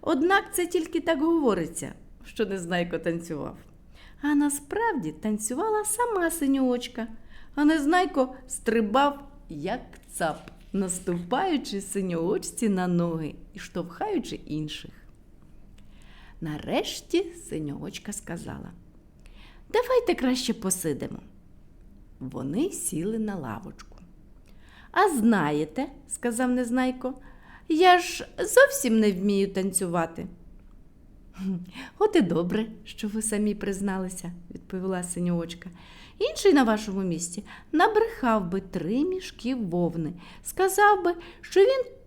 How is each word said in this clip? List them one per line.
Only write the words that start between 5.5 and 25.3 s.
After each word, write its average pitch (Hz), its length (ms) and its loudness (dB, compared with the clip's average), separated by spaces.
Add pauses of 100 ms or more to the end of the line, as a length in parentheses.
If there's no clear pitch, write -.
сама 415 460 0
Синьоочка, 254 760 0 (480)
а 294 100 2
Незнайко 294 680 4 (140)
стрибав, 233 680 2 (300)
як 185 320 -6 (320)
цап, - 380 -4 (220)
наступаючи 196 1080 -2
Синьоочці 190 880 -2
на 185 180 2
ноги 170 480 0 (200)
і - 40 -14
штовхаючи 302 760 -6
інших. - 540 -8 (1500)
Нарешті 185 840 -4 (220)
Синьоочка 147 640 -8
сказала: - 580 -10 (1000)
"Давайте 494 420 4
краще 254 400 0
посидимо". - 640 -4 (1000)
Вони 143 500 -4
сіли 196 480 -4
на 214 160 -4
лавочку. - 600 -10 (960)
"А 392 160 4
знаєте, — 202 800 2 (220)